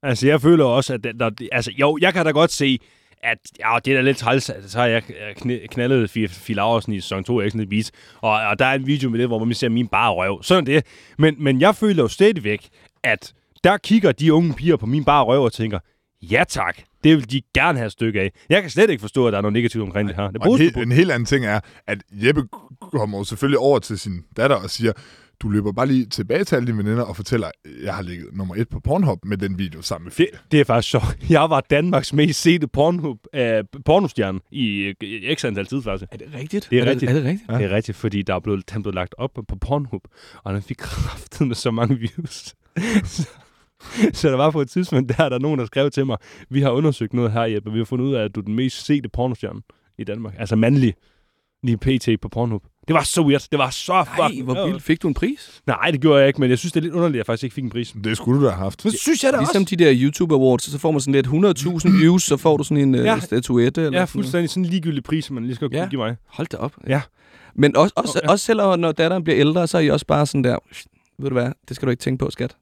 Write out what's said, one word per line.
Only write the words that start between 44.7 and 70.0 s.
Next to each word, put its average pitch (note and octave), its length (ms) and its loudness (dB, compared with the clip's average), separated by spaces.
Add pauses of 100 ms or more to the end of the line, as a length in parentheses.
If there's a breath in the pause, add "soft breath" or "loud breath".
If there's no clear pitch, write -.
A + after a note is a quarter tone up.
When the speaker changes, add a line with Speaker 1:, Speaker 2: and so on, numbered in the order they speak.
Speaker 1:
tidspunkt, C#3 380 0 (100)
der D#3+ 60 4
er C#3+ 40 0
der B2 100 -2
nogen, D3 220 -2
der A#2 60 -4
skrev C#3 240 0
til C3+ 160 -2
mig, A#2+ 100 -2 (340 loud breath)
"Vi C3+ 100 0
har C#3 100 2
undersøgt C3 440 0
noget A#2+ 180 0
her, A#2 100 0
Jeppe, G#2+ 300 -2
vi A2 60 -2
har A2+ 60 0
fundet B2+ 220 -2
ud C#3 80 -2
af, A2+ 100 -2
at G2+ 100 -6
du G#2+ 60 -4
er G2 40 -8
den G#2+ 100 -4
mest B2+ 320 -4
sete C#3+ 220 0
pornostjerne A#2+ 520 -6 (380 soft breath)
i A2 60 -10
Danmark." G#2+ 340 -10
Altså A2+ 180 -2
mandlig. A#2+ 380 4 (680)
Lige A#2+ 140 0
P - 100 -6 (140)
T - 80 -4 (140)
på - 60 -10
Pornhub. A#2 340 -4 (260)
Det D#3 60 0
var D3+ 80 4
så E3+ 200 0
weird. C#3+ 280 2
Det D3 80 -2
var C3 120 0
så - 220 -8
Speaker 3:
Ej, F#3 120 2 (240)
Speaker 1:
fucking B2+ 160 -6
Speaker 3:
hvor B2+ 120 -4
Speaker 1:
Ja. F#3+ 100 -2
Speaker 3:
vildt. F3 160 -6
Fik E3 200 -2
du F3+ 60 0
en C#3 60 0
pris? - 520 -6
Speaker 1:
Nej, B2 240 0
det C#3+ 100 -2
gjorde D3 200 6
jeg C#3 80 6
ikke, C#3+ 120 -2
men B2+ 100 2
jeg B2+ 80 2
synes, F3 140 -8
det E3 80 0
er - 20 -6
lidt E3 120 -6
underligt, E3+ 220 0
at - 20 -2
jeg G#2+ 80 -4
faktisk A#2 180 -4
ikke B2 100 -10
fik C3+ 100 -8
en A2+ 60 -6
pris. A#2 240 -8 (100)
Speaker 2:
Det G#2+ 120 -2
skulle B2+ 240 0
du C#3 60 4
da A2+ 40 4
have F2+ 120 -6
haft. G2 200 -6
Speaker 1:
Det G#3+ 180 -2
synes D4 240 0
jeg C4 80 2
da C#4 60 0
Speaker 3:
Ligesom G#3 240 2
Speaker 1:
også. F3+ 140 -2
Speaker 3:
de E3+ 80 6
der D3 100 8
YouTube D3 400 2
Awards, C3 300 4
så C#3+ 140 -10
får D#3+ 120 0
man D3 100 0
sådan C3+ 140 0
lidt C3+ 120 4
hundrede E3 280 2
tusind E3 440 0
views, F3 240 6
så C#3+ 140 0
får D3+ 200 2
du C#3+ 80 -2
sådan D3 240 2
en, C3 60 4
øh, A#2+ 100 2
Speaker 1:
Ja. A3 160 2
Speaker 3:
statuette B2 600 2
eller D#3+ 40 0
Speaker 1:
Ja, D3+ 60 0
Speaker 3:
sådan D3+ 80 0
noget. F3+ 100 0
Speaker 1:
fuldstændig E3+ 420 -2
sådan F#3 140 -2
en E3 60 -2
ligegyldig D#3+ 340 -2
pris, D3+ 260 -4
man A#2+ 140 -6
lige B2+ 120 -4
skal C#3+ 160 -4
Speaker 3:
Ja. D#3+ 180 -4
Speaker 1:
give C3 100 -4
mig. A2+ 160 -2 (100)
Speaker 3:
Hold - 220 -8
da - 80 -10
op. - 160 -6 (140)
Speaker 1:
Ja. C#3 140 0 (540 soft breath)
Speaker 3:
Men C#3+ 220 4
også, D#3+ 200 4
også, - 280 -2
Speaker 1:
Ja. D3+ 60 2
Speaker 3:
også G3 160 2
selv A3+ 100 2 (200)
når E3 160 0
datteren E3 320 0
bliver D#3 140 2
ældre, D#3+ 280 2
så F3+ 120 -2
er D#3+ 40 4
I D3 80 2
også D3 160 0